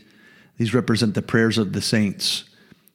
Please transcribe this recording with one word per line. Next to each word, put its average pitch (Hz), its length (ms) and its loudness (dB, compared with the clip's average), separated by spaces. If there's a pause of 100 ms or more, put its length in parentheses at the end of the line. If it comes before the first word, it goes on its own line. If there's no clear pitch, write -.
(580)
These 113 160 -2
represent 110 400 0
the 110 80 -2
prayers 113 360 2
of 98 140 -2
the 101 80 -2
saints. - 640 -2 (500)